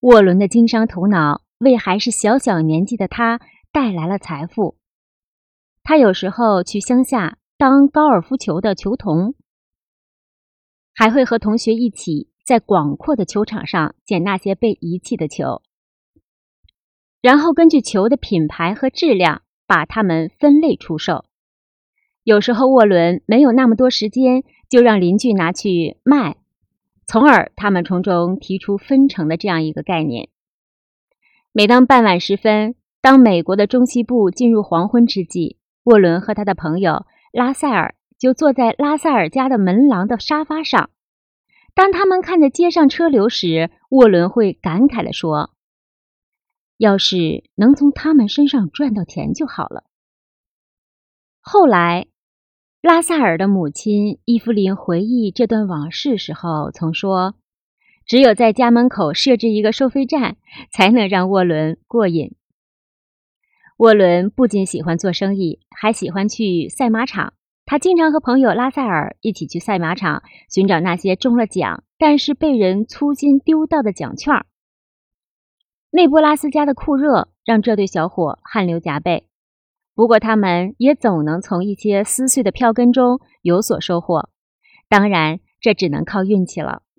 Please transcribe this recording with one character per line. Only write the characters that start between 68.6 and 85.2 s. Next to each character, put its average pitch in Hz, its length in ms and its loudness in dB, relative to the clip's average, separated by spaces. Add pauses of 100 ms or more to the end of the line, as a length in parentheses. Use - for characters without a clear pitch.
塞 269 140 -6
尔 170 360 -4
一 214 120 -4
起 156 160 -10
去 170 100 -10
赛 190 220 -4
马 170 160 -4
场， 160 260 -6 (260)
寻 190 200 0
找 175 100 0
那 175 160 -2
些 185 220 -4
中 240 200 0
了 233 120 0
奖， 107 340 -6 (160)
但 302 180 4
是 285 180 -2
被 294 220 -2
人 202 300 0
粗 285 260 -4
心 277 280 2
丢 311 260 0
掉 302 160 -2
的 214 100 -2
奖 143 220 -10
券 - 180 -4
儿。 - 140 -2 (1400)
内 339 160 4
布 302 140 4
拉 302 160 2
斯 294 140 -6
加 294 140 0
的 285 80 -2
酷 285 220 -4
热 269 380 0 (120)
让 220 160 0
这 220 140 0
对 196 140 -2
小 165 200 -4
伙 - 360 -6
汗 190 240 -4
流 170 100 -4
浃 151 220 -6
背， 175 260 -4 (680)
不 226 100 2
过 220 140 4
他 220 160 -2
们 185 420 -2
也 269 160 2
总 180 300 -2
能 156 160 -4
从 185 240 -6
一 202 100 -6
些 202 300 -2
撕 262 240 -6
碎 254 160 -2
的 190 80 -2
票 233 200 0
根 240 200 2
中 247 260 2 (240)
有 175 180 0
所 175 200 -4
收 175 200 -4
获。 170 300 -4 (580)
当 208 220 2
然， 160 300 -4 (200)